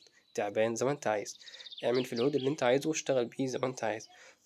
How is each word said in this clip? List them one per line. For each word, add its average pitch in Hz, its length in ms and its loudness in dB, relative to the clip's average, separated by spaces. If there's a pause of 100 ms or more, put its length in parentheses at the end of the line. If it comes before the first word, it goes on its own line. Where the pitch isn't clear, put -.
(340)
تعبان، 110 420 2
زي 120 100 0
ما 135 60 2
انت 143 160 -2
عايز، 107 320 -2 (440)
اعمل 127 220 2
في 127 80 -8
العود 127 220 2
اللي 131 140 0
انت 151 140 -2
عايزه 139 260 4
واشتغل 135 360 0
بيه 135 220 -4
زي 123 120 -4
ما 131 80 0
انت 127 160 -6
عايز. 110 260 -4 (360)